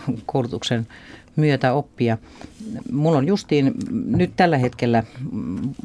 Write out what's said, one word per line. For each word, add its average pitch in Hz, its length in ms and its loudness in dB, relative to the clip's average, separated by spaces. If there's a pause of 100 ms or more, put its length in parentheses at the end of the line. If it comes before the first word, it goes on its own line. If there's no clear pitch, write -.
(260)
koulutuksen - 600 -2 (480)
myötä 139 380 2
oppia. 117 440 0 (760)
Mulla 151 260 2
on 135 100 2
justiin 151 460 2 (320)
nyt 170 300 2
tällä 170 220 4
hetkellä, 120 460 2 (280)
mm, 95 420 -6 (120)